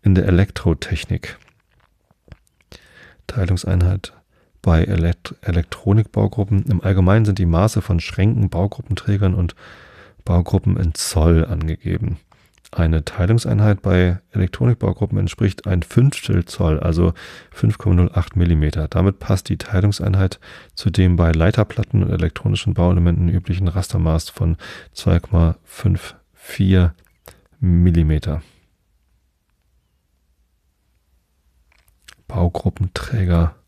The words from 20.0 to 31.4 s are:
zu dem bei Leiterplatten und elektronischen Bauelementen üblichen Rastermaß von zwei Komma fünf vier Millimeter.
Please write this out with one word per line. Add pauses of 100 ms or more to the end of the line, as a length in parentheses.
zu
dem
bei
Leiterplatten
und
elektronischen
Bauelementen
üblichen
Rastermaß
von (340)
zwei
Komma
fünf (160)
vier (680)
Millimeter. (3750)